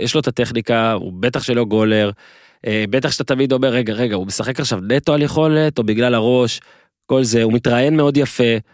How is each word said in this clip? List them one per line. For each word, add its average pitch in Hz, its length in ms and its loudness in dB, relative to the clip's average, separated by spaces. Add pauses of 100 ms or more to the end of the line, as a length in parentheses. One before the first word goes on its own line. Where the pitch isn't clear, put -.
יש 117 140 -4
לו 156 60 2
את 139 80 -2
הטכניקה, 117 640 0
הוא 92 280 -6
בטח 123 220 -2
שלא 120 220 0
גולר, 107 460 2 (560)
אה, 107 240 -2
בטח 135 200 0
שאתה 131 140 -4
תמיד 135 280 0
אומר, 131 160 2
"רגע, 117 240 0
רגע, 110 240 -2
הוא 92 100 -4
משחק 120 340 -6
עכשיו 117 180 -4 (100)
נטו 143 240 0
על 147 100 2
יכולת, 151 560 0
או 113 60 0
בגלל 117 300 0
הראש?" 120 460 0 (460)
כל 131 180 2
זה, 113 180 2
הוא 113 100 2
מתראיין 123 440 2
מאוד 143 200 4
יפה, 131 280 0 (300)